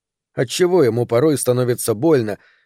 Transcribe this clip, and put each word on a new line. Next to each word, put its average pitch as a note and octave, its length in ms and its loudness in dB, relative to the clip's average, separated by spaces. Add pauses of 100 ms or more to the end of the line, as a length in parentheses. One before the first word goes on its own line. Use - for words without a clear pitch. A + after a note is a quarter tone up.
(320)
отчего F3 520 0
ему A#2 220 0
порой C3 320 2
становится B2 560 -2
больно A#2+ 440 0 (280)